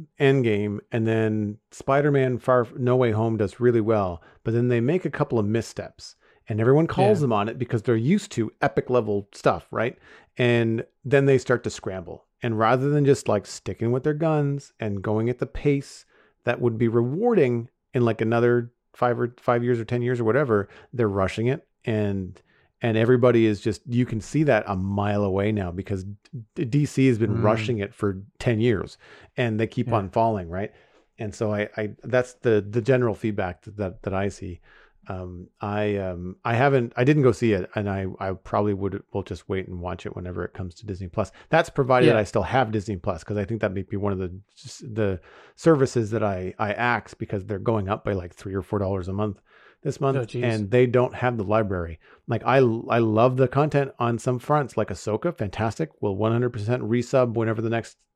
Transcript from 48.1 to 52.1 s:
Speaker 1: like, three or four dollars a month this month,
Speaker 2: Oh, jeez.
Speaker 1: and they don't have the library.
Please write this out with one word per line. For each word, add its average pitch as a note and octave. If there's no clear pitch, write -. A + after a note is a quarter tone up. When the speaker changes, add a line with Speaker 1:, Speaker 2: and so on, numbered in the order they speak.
Speaker 1:
like, F2+
three G2
or F#2+
four G#2
dollars F#2+
a F#2+
month G#2
this -
month, C#3
Speaker 2:
Oh, A#2
jeez. B2
Speaker 1:
and A2
they B2
don't B2
have B2
the G2+
library. F#2